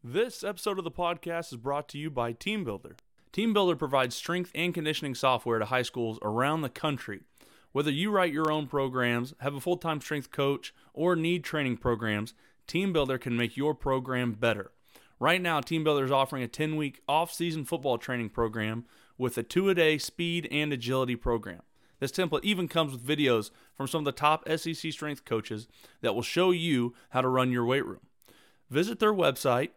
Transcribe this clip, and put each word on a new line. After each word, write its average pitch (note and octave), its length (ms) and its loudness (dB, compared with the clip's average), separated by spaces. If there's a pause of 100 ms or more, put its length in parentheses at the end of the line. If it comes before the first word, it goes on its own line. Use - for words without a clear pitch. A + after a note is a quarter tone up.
This F#3 400 -4
episode G3 340 -2
of F#3 60 -6
the E3 80 -4
podcast E3+ 600 -4
is B2 60 -10
brought C#3 320 -4
to C#3+ 80 -12
you D3+ 140 -6
by A#2 200 0
Team G3+ 320 -4
Builder. G2+ 320 -8 (360)
Team A3+ 200 2
Builder F#3+ 240 4
provides C3 400 2
strength F3 380 -4
and E3+ 180 0
conditioning D3+ 440 -2
software B2+ 420 2
to A2 80 0
high B2+ 160 0
schools A#2 400 -4
around C3 400 2
the C3+ 80 -2
country. B2+ 520 -4 (500)
Whether D3 180 0
you E3+ 220 0
write F#3 200 4
your D#3 200 2
own D3+ 160 0
programs, B2+ 720 0
have C#3+ 160 -4
a C#3 40 -6
full-time E3 400 -2
strength C#3+ 300 -6
coach, - 420 -2 (220)
or F3 220 2
need E3 280 0
training C3+ 340 -2
programs, A2 580 -2 (320)
Team F#3 260 0
Builder C3+ 240 2
can A#2+ 180 -4
make A#2+ 220 0
your D3 160 0
program B2+ 600 -2
better. G#2+ 380 0 (480)
Right E3+ 220 4
now, E3 180 0
Team D#3+ 240 -2
Builder D3 220 4
is C3 60 0
offering C3+ 320 2
a A#2 40 -4
ten-week D3+ 600 -2
off-season D#3+ 580 0
football C3 320 0
training A#2 320 -4
program A2+ 560 -2 (320)
with B2 220 -2
a A2+ 40 -4
two-a-day F3 540 4
speed E3+ 540 -4
and D3+ 200 0
agility B2 440 0
program. G#2 480 -4 (360)
This C3+ 120 -4
template E3+ 320 0
even F#3 240 0
comes D#3+ 240 0
with B2 160 -10
videos C3+ 420 2 (260)
from C3+ 120 -4
some D#3+ 120 -2
of D3+ 60 -2
the C#3+ 60 0
top D3+ 340 2
S D#3+ 220 -2
E E3 60 -4
C D#3 180 -6
strength D3 320 -8
coaches A2 460 -4 (320)
that A2+ 120 0
will A#2 80 0
show F3+ 300 2
you D3 420 2 (180)
how B2+ 100 2
to B2+ 80 2
run B2+ 200 4
your B2 160 2
weight C3 200 0
room. - 160 -10 (680)
Visit F#3 300 0
their G#3+ 140 4
website C#3+ 640 2